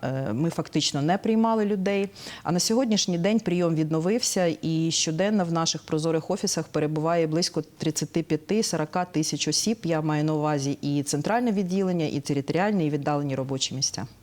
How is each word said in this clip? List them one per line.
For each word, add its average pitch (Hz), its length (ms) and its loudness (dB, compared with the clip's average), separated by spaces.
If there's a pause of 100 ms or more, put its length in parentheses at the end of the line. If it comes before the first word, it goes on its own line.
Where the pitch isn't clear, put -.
е, 135 300 -4
ми 156 180 0
фактично 151 520 -2
не 175 160 2
приймали 220 460 2
людей. 202 440 0 (340)
А - 100 -2
на 175 80 2
сьогоднішній 214 580 2
день 208 220 2
прийом 175 340 2
відновився, 165 880 2
і 160 280 2
щоденно 185 540 2
в 165 80 -2
наших 165 300 0
прозорих 160 480 0
офісах 180 380 -2
перебуває 156 580 0
близько 160 360 0 (160)
тридцяти 160 440 -2
п'яти 185 400 0
сорока 170 420 -2
тисяч 156 440 -2
осіб. 214 360 0
Я 165 160 0
маю 151 240 0
на 156 100 2
увазі 147 480 0
і 143 200 0
центральне 214 500 0
відділення, 185 540 0
і 139 140 -2
територіальне, 160 640 0
і 147 40 0
віддалені 143 440 0
робочі 135 400 -4
місця. 135 320 -4 (160)